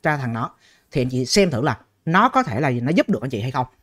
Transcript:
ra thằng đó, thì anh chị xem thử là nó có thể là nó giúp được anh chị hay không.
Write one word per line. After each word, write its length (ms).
ra 140
thằng 180
đó, 200
thì 120
anh 80
chị 160
xem 240
thử 120
là 160
nó 240
có 140
thể 180
là 100
nó 200
giúp 180
được 140
anh 80
chị 100
hay 100
không. 160